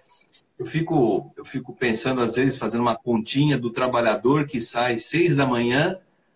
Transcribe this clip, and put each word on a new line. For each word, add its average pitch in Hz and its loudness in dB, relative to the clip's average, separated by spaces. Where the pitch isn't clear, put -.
Eu 123 -8
fico, 143 0
eu - -16
fico - -10
pensando, 123 0
às 107 0
vezes, 127 2
fazendo 117 -4
uma 117 0
continha 127 0
do 117 -4
trabalhador 120 2
que 131 -6
sai 120 -2
seis 151 2
da 139 2
manhã, 127 0